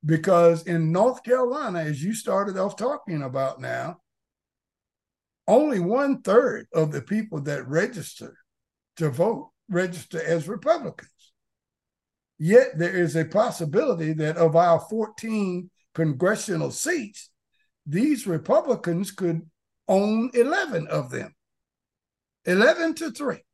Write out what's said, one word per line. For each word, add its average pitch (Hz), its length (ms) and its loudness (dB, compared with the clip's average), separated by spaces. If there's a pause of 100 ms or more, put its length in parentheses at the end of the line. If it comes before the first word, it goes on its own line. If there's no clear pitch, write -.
Because 165 600 6
in 165 260 0
North 226 320 2
Carolina, 247 560 0
as 151 220 -4
you 208 120 -2
started 190 420 -2
off 196 200 -4
talking 214 460 -4
about 135 380 -4
now, 127 380 -8 (1500)
only 254 320 4
one 254 420 0
third 208 500 2
of 160 200 0
the 139 100 -6
people 214 400 -6
that 135 260 -6
register 165 680 -6 (600)
to 156 140 -2
vote 190 400 -2 (180)
register 175 540 -4
as 156 260 -2
Republicans. 247 600 -4 (1300)
Yet 202 400 6
there 175 160 -2
is 165 220 0
a 160 80 0
possibility 175 920 0
that 156 220 -4
of 165 200 4
our 170 240 6
fourteen 208 920 -6 (240)
congressional 165 760 -2
seats, 285 600 -6 (560)
these 220 400 0
Republicans 196 840 0
could 165 320 -2 (460)
own 214 460 2
eleven 254 540 0
of 151 220 -4
them, - 240 -10 (1080)
eleven 311 500 4
to 320 160 -8
three. 285 320 -8 (120)